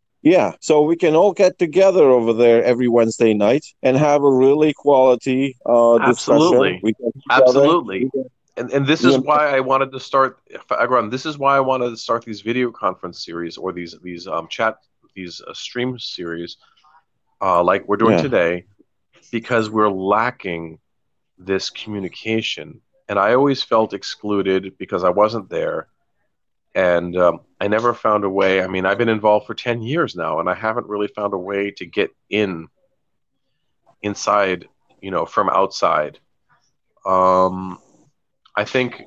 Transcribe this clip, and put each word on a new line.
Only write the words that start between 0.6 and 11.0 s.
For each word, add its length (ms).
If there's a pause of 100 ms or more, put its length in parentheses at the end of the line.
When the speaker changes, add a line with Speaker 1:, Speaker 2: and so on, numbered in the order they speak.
Speaker 1:
so 220
we 140
can 180
all 180
get 240
together 460
over 300
there 320
every 240
Wednesday 440
night 320 (200)
and 120
have 280
a 80
really 400
quality, 920
uh, 340
discussion. 120
Speaker 2:
Absolutely. 720
Speaker 1:
We 120
get 180 (100)
together. 220
Speaker 2:
Absolutely. 600
Speaker 1:
We 60 (120)
get 100 (240)
Speaker 2:
And, 160
and 140
this 180
Speaker 1:
Yeah. 60
Speaker 2:
is 80
why 380
I 40
wanted 320
to 80
start, 380 (320)
Agron, 400